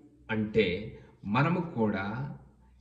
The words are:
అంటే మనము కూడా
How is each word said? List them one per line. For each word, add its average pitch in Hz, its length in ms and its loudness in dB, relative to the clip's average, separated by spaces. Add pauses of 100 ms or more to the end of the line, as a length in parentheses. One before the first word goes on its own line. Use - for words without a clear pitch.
(320)
అంటే 107 680 0 (260)
మనము 151 360 2
కూడా 107 760 -2 (440)